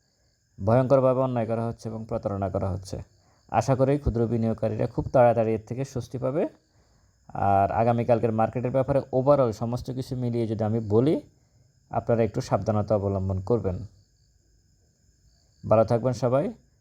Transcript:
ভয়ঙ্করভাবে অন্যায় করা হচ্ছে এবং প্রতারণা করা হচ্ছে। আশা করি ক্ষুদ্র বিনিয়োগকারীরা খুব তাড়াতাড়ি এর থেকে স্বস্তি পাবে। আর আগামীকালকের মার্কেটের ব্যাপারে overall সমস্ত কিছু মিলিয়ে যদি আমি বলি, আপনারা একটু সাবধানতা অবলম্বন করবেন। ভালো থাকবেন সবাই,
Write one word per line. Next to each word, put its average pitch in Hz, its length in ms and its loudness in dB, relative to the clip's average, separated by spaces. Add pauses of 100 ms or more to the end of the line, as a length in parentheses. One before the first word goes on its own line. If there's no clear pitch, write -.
(640)
ভয়ঙ্করভাবে 127 560 4
অন্যায় 123 260 0
করা 113 200 -2
হচ্ছে 117 220 -8
এবং 110 200 -10
প্রতারণা 101 400 -4
করা 98 220 -2
হচ্ছে। 95 320 -8 (480)
আশা 131 240 2
করি 131 240 2
ক্ষুদ্র 117 280 0
বিনিয়োগকারীরা 113 600 -2
খুব 151 260 -6
তাড়াতাড়ি 117 400 4
এর 110 140 -2
থেকে 123 180 -8
স্বস্তি 127 340 -10
পাবে। 135 300 -4 (800)
আর 98 440 2
আগামীকালকের 117 600 2
মার্কেটের 113 380 -2
ব্যাপারে 135 300 0
overall 131 520 2
সমস্ত 117 380 -6
কিছু 127 260 -8
মিলিয়ে 120 300 -2
যদি 110 180 -2
আমি 110 160 0
বলি, 117 400 2 (720)
আপনারা 117 320 0
একটু 113 180 -2
সাবধানতা 107 560 0
অবলম্বন 95 440 -2
করবেন। 95 460 -4 (1800)
ভালো 110 160 4
থাকবেন 120 280 0
সবাই, 131 400 0 (280)